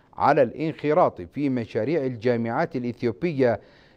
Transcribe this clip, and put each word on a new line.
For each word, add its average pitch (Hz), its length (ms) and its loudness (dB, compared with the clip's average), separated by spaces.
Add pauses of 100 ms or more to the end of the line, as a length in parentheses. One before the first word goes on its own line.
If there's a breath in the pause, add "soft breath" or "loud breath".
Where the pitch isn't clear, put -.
(160 soft breath)
على 135 260 4
الانخراط 147 800 0
في 139 260 -4
مشاريع 127 580 -2
الجامعات 120 680 -2
الإثيوبية 120 840 -2 (360 soft breath)